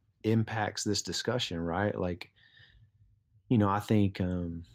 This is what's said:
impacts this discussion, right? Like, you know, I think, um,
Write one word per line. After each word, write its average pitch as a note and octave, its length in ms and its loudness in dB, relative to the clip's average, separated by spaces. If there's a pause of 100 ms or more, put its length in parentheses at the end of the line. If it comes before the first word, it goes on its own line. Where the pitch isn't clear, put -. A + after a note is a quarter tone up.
(240)
impacts A2 600 0
this - 180 0
discussion, F2+ 580 -4
right? E2+ 380 0
Like, F2+ 320 -4 (1160)
you B2 100 4
know, G#2 100 4
I G2+ 120 2
think, G2+ 400 2
um, F2 420 -2 (120)